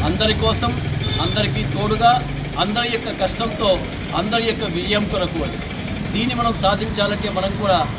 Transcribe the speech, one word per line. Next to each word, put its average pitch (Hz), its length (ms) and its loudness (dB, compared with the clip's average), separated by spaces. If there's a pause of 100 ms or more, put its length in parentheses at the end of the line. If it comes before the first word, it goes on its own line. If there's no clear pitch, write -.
అందరి 202 300 2
కోసం, 220 480 0 (400)
అందరికీ 196 420 0
తోడుగా, 214 640 2 (320)
అందరి 220 340 0
యొక్క 220 300 -2
కష్టంతో, 208 560 0 (360)
అందరి 214 280 0
యొక్క 226 200 0
విజయం 196 420 0
కొరకు 180 380 -2
అని. 123 140 -4 (560)
దీన్ని 240 220 0
మనం 233 260 2
సాధించాలంటే 208 680 0
మనం - 320 -2
కూడా 180 260 4 (120)